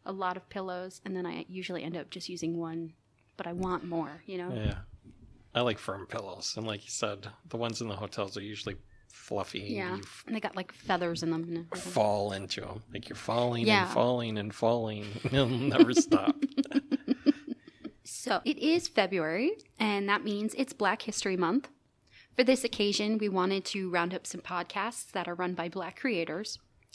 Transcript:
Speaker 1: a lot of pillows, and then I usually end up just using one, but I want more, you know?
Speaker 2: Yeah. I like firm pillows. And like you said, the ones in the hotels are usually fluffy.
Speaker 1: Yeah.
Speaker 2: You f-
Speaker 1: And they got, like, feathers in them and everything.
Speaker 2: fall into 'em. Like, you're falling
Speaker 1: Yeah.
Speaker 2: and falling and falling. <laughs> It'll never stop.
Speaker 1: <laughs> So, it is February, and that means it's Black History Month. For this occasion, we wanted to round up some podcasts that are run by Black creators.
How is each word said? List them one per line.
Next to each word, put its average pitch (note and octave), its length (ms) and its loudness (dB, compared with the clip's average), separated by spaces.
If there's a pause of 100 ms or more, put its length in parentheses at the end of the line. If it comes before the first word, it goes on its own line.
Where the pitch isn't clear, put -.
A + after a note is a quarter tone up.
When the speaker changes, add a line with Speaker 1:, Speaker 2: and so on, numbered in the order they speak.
Speaker 1:
a G3+ 60 -6
lot F#3 260 -2
of - 120 -14
pillows, F#3 560 -8
and G3 120 -6
then F3+ 100 -4
I E3 220 -8
usually F3+ 360 -8
end E3 120 -6
up - 140 -8
just - 180 -10
using E3+ 280 -2
one, E3 380 -6 (420)
but F3+ 100 -8
I E3+ 60 -6
want F3+ 320 -2
more, E3 420 -4
you F#3+ 120 -8
know? F3 140 -6
Speaker 2:
Yeah. A2 260 0 (760)
I B2 60 2
like A#2 180 2
firm G2 300 -6
pillows. F#2+ 480 -8
And A2 100 -4
like G#2 180 -4
you - 60 -16
said, G#2 380 -4 (200)
the - 80 -6
ones A2+ 240 -2
in A#2 60 -4
the G#2 80 -4
hotels G2 420 -4
are G2 60 -6
usually G#2 320 -8 (360)
fluffy. - 500 -6
Speaker 1:
Yeah. G3 360 -4
Speaker 2:
You G3+ 60 -8
f- - 240 -16
Speaker 1:
And A3 100 -4
they G#3+ 40 -4
got, - 140 -4
like, F3+ 160 -8
feathers F3 520 0
in E3 80 0
them E3 140 0
and E3+ 140 -4 (140)
everything. - 200 -6
Speaker 2:
fall G#2 400 4
into G2 300 -6
'em. G#2+ 200 -10 (100)
Like, - 160 -10
you're G2+ 80 -8
falling A#2+ 500 2
Speaker 1:
Yeah. G3+ 180 6
Speaker 2:
and - 80 -2
falling A#2+ 460 4
and G#2 160 -4
falling. A2+ 520 2 (100)
<laughs> - 80 -4
It'll C3 240 4
never F3+ 460 8
stop. - 460 6
Speaker 1:
<laughs> - 40 2 (1600)
So, - 400 0
it - 140 0
is E4 300 2
February, F#3+ 640 2 (260)
and G3+ 300 2
that G#3 160 4
means G#3 320 -2
it's C4 160 -2
Black G3+ 300 0
History F#3+ 340 -2
Month. F3+ 320 2 (680)
For B3+ 80 6
this C4 200 6
occasion, G#3 540 0
we G#3 100 0
wanted F#3+ 380 2
to F#3+ 240 -2
round F3 240 2
up - 120 -8
some F3 140 -8
podcasts F#3+ 720 -6
that F3 160 -2
are F3 60 -4
run F3+ 200 -2
by E3+ 140 -4
Black F3 300 -8
creators. F#3+ 600 -2 (360)